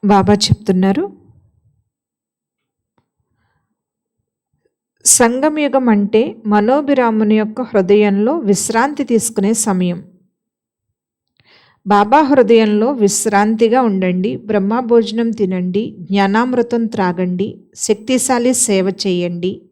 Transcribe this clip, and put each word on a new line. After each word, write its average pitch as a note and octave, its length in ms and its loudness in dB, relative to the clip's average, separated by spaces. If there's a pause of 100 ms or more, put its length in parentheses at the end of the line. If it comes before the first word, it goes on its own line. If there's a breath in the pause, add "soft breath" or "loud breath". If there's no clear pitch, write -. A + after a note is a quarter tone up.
బాబా F#3+ 260 4
చెప్తున్నారు, G3 680 0 (4000)
సంగమయుగం C4 840 0
అంటే G#3 320 2 (240)
మనోభిరాముని A3 920 0
యొక్క G#3+ 240 -4
హృదయంలో G#3 760 2
విశ్రాంతి A#3+ 640 -2
తీసుకునే A3 500 0
సమయం. F3+ 460 -2 (1900 soft breath)
బాబా G#3 360 4
హృదయంలో A3+ 680 4
విశ్రాంతిగా A3 920 0
ఉండండి, F#3+ 500 0 (180)
బ్రహ్మ G#3+ 300 -2
భోజనం A3+ 520 0
తినండి, F#3 520 -2 (160)
జ్ఞానామృతం A#3 880 0
త్రాగండి, F#3 640 -4 (280)
శక్తిశాలి A#3+ 800 -2
సేవ G3 340 0 (160)
చేయండి F3 500 -4 (180)